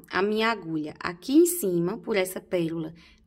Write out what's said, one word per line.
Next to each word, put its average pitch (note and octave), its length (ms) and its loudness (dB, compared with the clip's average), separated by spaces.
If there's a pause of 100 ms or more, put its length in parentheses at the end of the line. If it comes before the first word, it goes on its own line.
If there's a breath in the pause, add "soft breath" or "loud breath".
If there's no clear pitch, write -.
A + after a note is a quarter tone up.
(100)
a F3+ 120 0
minha G#3+ 280 0
agulha D#3+ 480 -6
aqui F3 360 -6
em D#4+ 100 10
cima, F#3 540 0
por A3+ 180 -2
essa F#3 240 -2
pérola E3 540 -4 (320 loud breath)